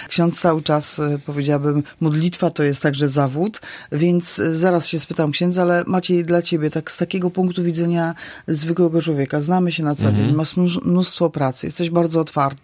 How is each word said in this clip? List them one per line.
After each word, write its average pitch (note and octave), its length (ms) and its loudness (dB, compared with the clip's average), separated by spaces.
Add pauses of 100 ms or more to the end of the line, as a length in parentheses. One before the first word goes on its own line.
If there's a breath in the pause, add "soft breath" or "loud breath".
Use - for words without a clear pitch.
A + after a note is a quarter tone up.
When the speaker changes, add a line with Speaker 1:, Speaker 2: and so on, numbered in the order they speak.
Speaker 1:
ksiądz E3+ 320 0
cały D#3+ 220 2
czas, D3+ 360 -2
e, D3 280 0
powiedziałabym, D3 560 0 (180 loud breath)
modlitwa E3 500 0
to D#3 120 -2
jest C#3+ 200 0
także C#3+ 260 0
zawód, C#3+ 520 0 (320 loud breath)
więc, E3+ 460 2
e, D#3+ 180 0
zaraz E3+ 320 2
się E3 100 -2
spytam D3+ 340 -2
księdza, F3+ 300 0
ale F3 240 2
Maciej, F3+ 380 0
dla E3+ 180 2
ciebie, D#3 280 0
tak D#3 200 -4
z - 60 -6
takiego F3+ 340 -2
punktu F#3 340 -2
widzenia E3+ 500 0 (340 loud breath)
zwykłego E3 540 2
człowieka, D3 380 0
znamy F3 320 2
się E3 100 -4
na D3 120 0
co G#2+ 140 2
Speaker 2:
Mhm. G#2 180 2
Speaker 1:
dzień, C#3 100 2
masz D#3 200 -2
mnóż-, F3+ 280 0
mnóstwo F3 460 2
pracy, C3+ 360 -4
jesteś E3 240 -4
bardzo E3 300 2
otwarty, C#3 440 -2